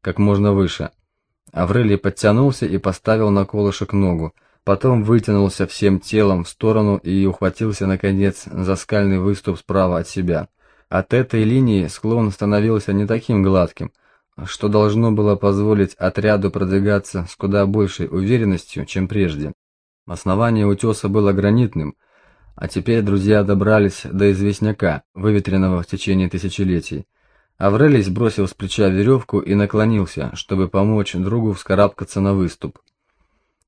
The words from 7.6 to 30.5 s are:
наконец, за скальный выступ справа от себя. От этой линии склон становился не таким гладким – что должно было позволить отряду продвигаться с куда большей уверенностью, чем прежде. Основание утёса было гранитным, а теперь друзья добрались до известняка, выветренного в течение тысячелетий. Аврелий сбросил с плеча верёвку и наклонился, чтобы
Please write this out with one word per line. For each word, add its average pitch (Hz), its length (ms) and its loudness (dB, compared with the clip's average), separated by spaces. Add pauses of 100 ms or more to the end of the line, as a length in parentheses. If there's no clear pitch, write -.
наконец, 95 580 0
за 92 300 -4
скальный 98 440 0
выступ 98 400 -2
справа 92 400 0
от 85 100 -8
себя. 87 400 -4 (400)
От 92 240 -2
этой 120 300 0
линии 110 440 2
склон 110 440 -2
становился 104 600 0
не 101 140 0
таким 113 360 0
гладким – 95 500 0 (540)
что - 220 -6
должно 107 440 2
было 104 240 2
позволить 101 600 0
отряду 98 560 0
продвигаться 98 800 -2
с - 60 -20
куда 98 300 0
большей 98 420 -2
уверенностью, 95 760 -2
чем 95 220 -4
прежде. 80 460 -2 (520)
Основание 104 600 0
утёса 101 440 -2
было 101 240 2
гранитным, 101 640 0 (600)
а - 120 -8
теперь 117 340 -2
друзья 101 420 2
добрались 101 600 2
до 98 280 2
известняка, 98 720 -2 (100)
выветренного 92 680 0
в 85 60 -10
течение 95 420 -2
тысячелетий. 90 760 -4 (520)
Аврелий 110 460 4
сбросил 101 440 -2
с - 60 -12
плеча 98 340 -2
верёвку 104 520 2
и - 160 0
наклонился, 104 800 0
чтобы 95 320 -2